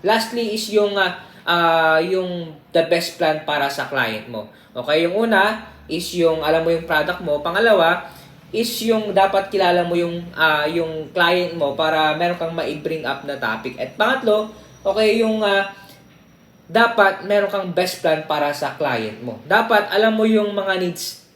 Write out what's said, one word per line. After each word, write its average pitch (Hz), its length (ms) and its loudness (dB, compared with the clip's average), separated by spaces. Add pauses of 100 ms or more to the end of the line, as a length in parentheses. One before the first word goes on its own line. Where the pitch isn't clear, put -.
Lastly 226 480 0
is 220 160 -8
yung, 208 240 2
ah, 185 240 0 (240)
ah, 165 560 4
yung 180 560 -2 (160)
the 160 160 4
best 170 320 -2
plan 156 240 0
para 143 240 -2
sa 135 240 -6
client 117 400 -4
mo. 107 160 -10 (240)
Okay, 147 320 0
yung 175 160 0
una 220 480 2 (240)
is 170 240 -4
yung 160 320 2
alam 160 160 4
mo 165 80 0
yung 160 160 -2
product 165 400 -2
mo. 147 160 -2
Pangalawa 175 640 4 (480)
is 226 160 -2 (160)
yung 214 240 0
dapat 196 400 2
kilala 175 320 2
mo 175 160 0
yung, 170 240 -2 (160)
ah, 151 240 2
yung 160 480 -4
client 175 480 0
mo 143 160 0
para 156 400 0
meron 175 240 -2
kang 165 160 -6
mai-bring 156 480 -6
up 139 240 -6
na 143 80 -8
topic. 113 480 -6
At - 160 -10
pangatlo, 220 540 0 (340)
okay, 214 320 2
yung, 220 240 0
ah, 196 320 0 (960)
dapat 202 560 2
meron 202 240 2
kang 185 240 -6
best - 240 -2
plan 156 320 0
para 147 240 0
sa 135 240 -6
client 110 480 -4
mo. 113 160 -12
Dapat 208 480 2
alam 220 240 2
mo 220 80 0
yung 208 320 2
mga 190 240 -2
needs - 580 -6